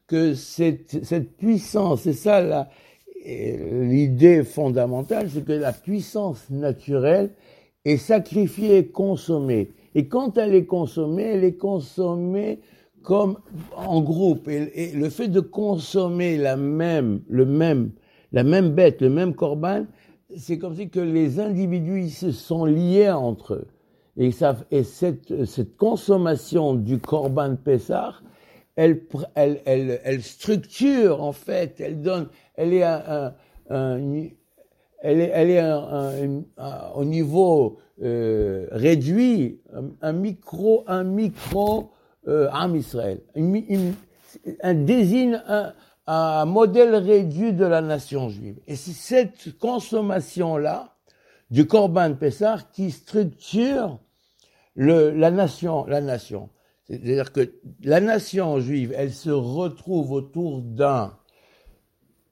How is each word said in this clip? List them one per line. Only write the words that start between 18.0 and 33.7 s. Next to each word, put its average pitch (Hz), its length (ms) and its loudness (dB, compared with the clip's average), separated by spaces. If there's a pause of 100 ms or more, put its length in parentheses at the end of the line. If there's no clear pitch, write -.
la 120 120 2
même 170 260 4
bête, 156 320 4
le 127 80 6
même 165 240 2
korban, 175 540 -2 (500)
c'est 165 220 -8
comme 160 160 -10
si 190 140 -10
que 180 100 -4
les 160 400 0
individus, 185 640 -2
ils 165 80 -4
se 180 200 -4
sont 160 340 -2
liés 175 440 4
entre 120 460 -2
eux. - 120 -8 (500)
Et 127 140 2
ça, 135 260 0 (140)
et 139 120 2
cette, 143 600 -4
cette - 320 -6
consommation 170 960 2
du 117 240 0
korban 139 560 -2
Pessah, 135 580 -2 (640)
elle 160 320 2
pr-, 143 180 -8 (100)
elle, 147 300 2
elle, 131 380 0
elle 131 180 -4
structure, 208 1000 0
en 147 80 -4
fait, - 480 -6
elle 151 220 -8
donne, 170 260 -2 (280)
elle 170 180 0
est 180 100 4
un, 165 240 0
un, 147 260 -6 (360)
un, 139 560 -4 (760)